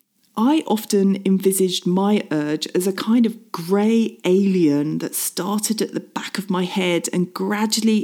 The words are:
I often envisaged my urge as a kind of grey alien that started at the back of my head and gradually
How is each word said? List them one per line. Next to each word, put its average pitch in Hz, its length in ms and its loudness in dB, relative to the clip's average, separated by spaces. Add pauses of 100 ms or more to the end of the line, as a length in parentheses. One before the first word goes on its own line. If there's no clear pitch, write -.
(360)
I 277 300 2
often 196 580 0
envisaged 190 640 2
my 196 460 2
urge 151 420 -2
as 185 140 0
a 190 40 0
kind 226 320 2
of - 280 -4
grey 208 720 0
alien 170 760 2
that - 160 -6
started 208 640 -4
at - 140 -4
the - 60 -6
back - 380 -8
of 196 120 -6
my 185 140 0
head 180 480 -2
and 180 200 -2
gradually 214 720 0